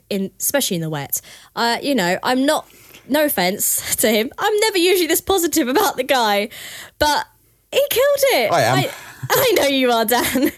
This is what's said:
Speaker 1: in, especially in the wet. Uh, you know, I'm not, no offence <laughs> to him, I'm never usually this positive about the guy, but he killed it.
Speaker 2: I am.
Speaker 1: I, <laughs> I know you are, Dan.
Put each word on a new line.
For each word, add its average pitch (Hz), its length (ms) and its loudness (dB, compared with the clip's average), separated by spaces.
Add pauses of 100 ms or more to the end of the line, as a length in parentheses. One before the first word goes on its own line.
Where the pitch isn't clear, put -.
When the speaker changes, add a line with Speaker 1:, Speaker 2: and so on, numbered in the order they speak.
Speaker 1:
in, 190 300 -4
especially - 360 -2
in 170 60 -4
the 160 80 -6
wet. 147 320 -6 (340)
Uh, 233 260 0
you 277 140 0
know, 180 280 0
I'm 254 220 0
not, 294 220 0 (400)
no 302 180 2
offence - 720 -2
<laughs> - 60 -4
to 233 100 4
him, 226 260 0
I'm 415 220 0
never 427 180 0
usually 359 300 2
this 320 140 -2
positive 339 460 0
about 302 300 0
the 254 60 -2
guy, 226 460 0 (500)
but 294 260 0 (460)
he 539 180 2
killed 554 300 2 (240)
it. 196 80 0
Speaker 2:
I 160 100 4
am. 117 160 2
Speaker 1:
I, - 140 0 (180)
<laughs> - 200 -12
I 508 260 2
know 285 120 2
you 262 240 2
are, 226 140 2
Dan. 247 520 0